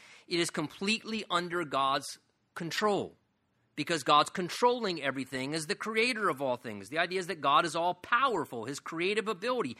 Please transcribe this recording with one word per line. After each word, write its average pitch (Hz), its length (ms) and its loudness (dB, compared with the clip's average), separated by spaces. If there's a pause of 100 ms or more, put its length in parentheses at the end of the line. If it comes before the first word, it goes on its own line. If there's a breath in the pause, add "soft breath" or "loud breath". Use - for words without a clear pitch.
(280 loud breath)
it 170 120 0
is 165 100 2
completely 202 800 -2
under 175 340 -2
God's 135 540 0 (380)
control, 175 580 0 (640)
because 151 280 -2
God's 151 260 6
controlling 196 720 0
everything 135 540 -4
as 156 100 -2
the 202 100 -2
creator 220 540 0
of 139 120 -2
all 127 160 0
things. 104 320 -10
The 156 100 -2
idea 180 200 0
is 170 80 -6
that 170 140 -6
God 151 240 6
is 160 100 -2
all-powerful, 175 880 0
his 143 140 -6
creative 190 480 -2
ability. 208 520 -2